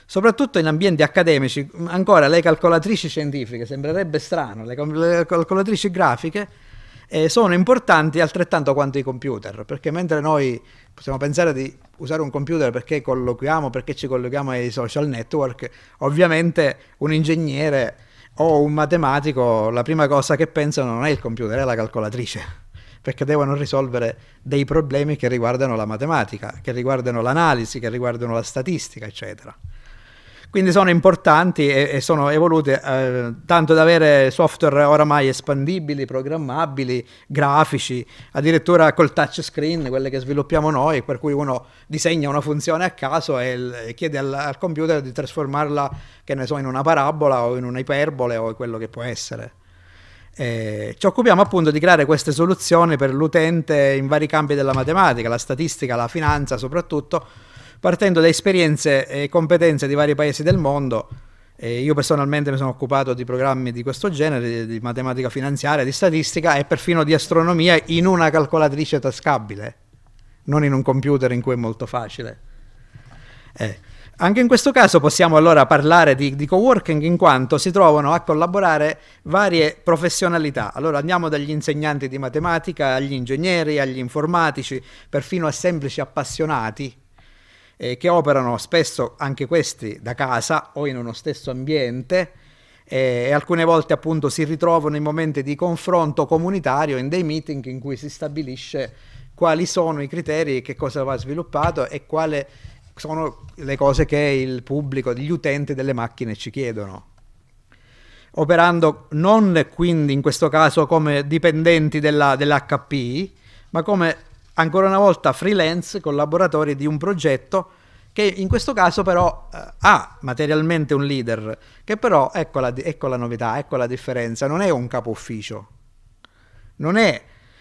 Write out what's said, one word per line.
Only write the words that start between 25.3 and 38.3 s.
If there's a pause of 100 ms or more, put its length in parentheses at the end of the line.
la
matematica,
che
riguardano
l'analisi,
che
riguardano
la
statistica,
eccetera. (960)
Quindi
sono
importanti
e,
e
sono
evolute,
eh, (140)
tanto
da
avere
software
oramai
espandibili,
programmabili, (180)
grafici, (260)